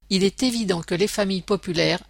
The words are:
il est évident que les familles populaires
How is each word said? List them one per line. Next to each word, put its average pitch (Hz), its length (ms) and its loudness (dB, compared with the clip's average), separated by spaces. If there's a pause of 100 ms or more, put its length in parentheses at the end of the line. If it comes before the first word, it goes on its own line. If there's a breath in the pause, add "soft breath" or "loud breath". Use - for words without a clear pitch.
il 190 140 2
est 196 200 2
évident 220 380 0
que 180 140 -2
les 190 120 2
familles 196 340 -2
populaires 170 680 0